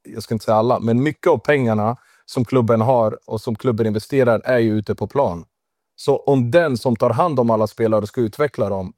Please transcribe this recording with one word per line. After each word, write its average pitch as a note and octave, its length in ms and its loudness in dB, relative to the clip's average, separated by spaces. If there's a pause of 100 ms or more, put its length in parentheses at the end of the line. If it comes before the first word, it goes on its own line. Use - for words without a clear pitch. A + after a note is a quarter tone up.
jag - 200 -14
ska - 120 -6
inte G#2+ 100 -6
säga A2 120 2
alla, A2 240 2
men A#2 220 0
mycket D3+ 280 0
av C#3+ 80 4
pengarna A#2 580 0 (300)
som B2+ 180 -4
klubben A#2 360 2
har A#2 460 2
och G#2+ 140 -6
som A2+ 160 -6
klubben A2+ 300 -2
investerar A2 580 0
är B2+ 140 2
ju A2 200 2
ute G#2 160 -4
på G#2 120 -8
plan. G2 380 -4 (520)
Så C#3 200 0
om B2+ 340 0
den D#3 260 2
som A#2+ 200 -2
tar B2 140 2
hand C#3+ 300 0
om A#2 100 2
alla A2 160 2
spelare A2 340 0
och G2+ 80 -4
ska - 120 -6
utveckla A#2 480 -2
dem F#2+ 300 -8